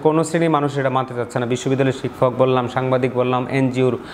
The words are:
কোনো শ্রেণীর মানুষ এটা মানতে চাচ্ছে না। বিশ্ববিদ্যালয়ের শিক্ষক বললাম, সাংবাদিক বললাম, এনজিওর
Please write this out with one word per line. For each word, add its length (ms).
কোনো 220
শ্রেণীর 260
মানুষ 280
এটা 120
মানতে 240
চাচ্ছে 240
না। 80
বিশ্ববিদ্যালয়ের 560
শিক্ষক 360
বললাম, 300
সাংবাদিক 460
বললাম, 360
এনজিওর 480